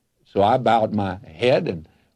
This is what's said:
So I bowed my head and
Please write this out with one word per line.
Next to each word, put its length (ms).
So 160
I 160
bowed 360
my 320
head 420
and 200